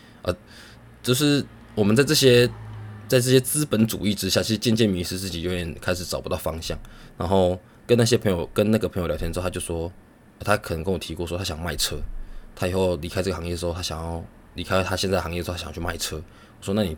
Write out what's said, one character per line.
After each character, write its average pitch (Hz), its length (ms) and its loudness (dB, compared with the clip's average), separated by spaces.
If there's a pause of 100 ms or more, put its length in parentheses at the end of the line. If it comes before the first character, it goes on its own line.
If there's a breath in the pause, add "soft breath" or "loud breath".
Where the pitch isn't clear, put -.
(220 loud breath)
呃， 90 140 -2 (680 loud breath)
就 123 120 0
是 143 300 4 (300)
我 107 100 2
们 104 120 4
在 139 80 6
这 143 100 2
些， 123 340 8 (600)
在 131 120 4
这 127 120 2
些 131 80 8
资 147 260 0
本 110 220 4
主 95 180 -4
义 104 80 2
之 95 160 -2
下， 95 140 2
其 92 60 -2
实 110 100 2
渐 113 160 2
渐 113 120 4
迷 90 160 0
失 92 140 -4
自 95 100 -6
己， 85 140 -6
有 87 100 -2
点 85 300 -4
开 92 120 0
始 87 100 -2
找 69 180 -4
不 - 80 -10
到 80 80 -2
方 82 240 -6
向。 82 160 -6 (400 loud breath)
然 90 100 -2
后 92 320 4 (280 loud breath)
跟 117 100 6
那 117 80 6
些 113 120 4
朋 104 140 0
友， 85 220 0
跟 107 180 2
那 110 60 4
个 101 100 -2
朋 - 140 -4
友 85 60 -2
聊 76 100 -2
天 85 160 -4
之 90 60 -4
后， 90 40 -4
他 92 60 -2
就 90 100 -4
说， 82 320 -4 (480)
他 104 180 2
可 - 180 -6
能 82 80 -6
跟 95 100 0
我 85 60 -2
提 - 160 -8
过 87 100 -4
说 85 120 -6
他 95 60 -4
想 82 160 -6
卖 82 160 -4
车， - 220 -2 (580 loud breath)
他 95 120 -2
以 90 40 0
后 92 260 2
离 85 120 -6
开 92 140 -2
这 95 80 0
个 82 40 -4
行 85 100 -8
业 87 100 -4
之 85 100 -4
后， 85 80 -2
他 90 80 -6
想 80 180 -6
要 85 240 -6 (300)
离 85 100 -8
开 95 200 2
他 92 120 -2
现 95 140 -2
在 92 80 2
的 85 40 0
行 82 120 -6
业 87 80 -4
之 85 80 -6
后， 90 60 -6
他 85 40 -8
想 80 100 -10
要 78 40 -12
去 - 60 -10
卖 85 180 -4
车。 - 200 -6
我 - 460 -16
说 98 120 -2
：“那 107 80 2
你 85 140 -2